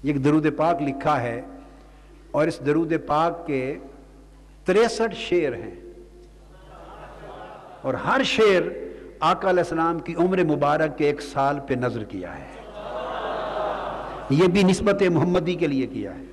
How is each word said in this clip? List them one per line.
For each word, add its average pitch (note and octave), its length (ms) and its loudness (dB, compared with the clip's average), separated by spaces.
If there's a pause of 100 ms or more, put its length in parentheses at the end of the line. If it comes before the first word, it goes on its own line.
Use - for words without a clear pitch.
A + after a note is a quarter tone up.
एक C#3+ 200 0
दरूद D3+ 300 4
पाक D#3+ 300 2
लिखा C#3+ 340 0
है A#2+ 200 -2 (960)
और D#3 140 2
इस D#3 160 -4
दरूद D#3 300 2 (160)
पाक E3 340 0
के C#3 180 -2 (1040)
तिरसठ A3 480 2
शेर D#3+ 400 0
हैं A2 220 -12 (2000)
और C3 120 0
हर G#3+ 280 2
शेर G3+ 360 6 (600)
आका F#3 260 2
अलैहिस्सलाम E3 520 2
की E3+ 140 -8
उम्र F3+ 300 2
मुबारक D3+ 520 2
के D3 120 4
एक C#3 140 -2
साल C#3 440 0
पे C3+ 100 0
नज़र A#2 280 -2
किया F2+ 260 -10
है। - 180 -14 (1800)
ये F3 160 6
भी F#3+ 160 4
निस्बत G3 460 4
मोहम्मदी F3 440 2
के E3 120 0
लिए C3+ 200 0
किया G#2 240 -6
है - 220 -14